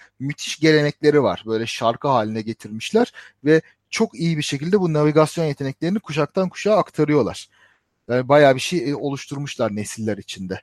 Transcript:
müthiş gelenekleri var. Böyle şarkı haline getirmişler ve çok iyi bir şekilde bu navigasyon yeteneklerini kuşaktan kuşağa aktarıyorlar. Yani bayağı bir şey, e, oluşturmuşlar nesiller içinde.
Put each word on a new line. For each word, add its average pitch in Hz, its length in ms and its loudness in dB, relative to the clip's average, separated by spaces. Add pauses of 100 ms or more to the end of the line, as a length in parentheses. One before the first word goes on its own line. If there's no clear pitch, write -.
(200)
müthiş - 400 -8
gelenekleri 147 600 4
var. 92 240 0
Böyle 113 200 -2
şarkı 117 420 -2
haline 110 340 0
getirmişler 110 680 -4 (320)
ve 160 180 4 (280)
çok - 240 -2
iyi 165 220 -2
bir 151 60 -2
şekilde 165 380 -2
bu 170 120 0
navigasyon 151 520 2
yeteneklerini 151 540 -4
kuşaktan 156 500 -2
kuşağa 208 280 0
aktarıyorlar. 147 720 0 (600)
Yani 123 200 0
bayağı 139 260 8
bir 123 60 -4
şey, 143 300 -4
e, 143 40 -4
oluşturmuşlar 135 840 -6
nesiller 107 420 -6
içinde. 92 440 -12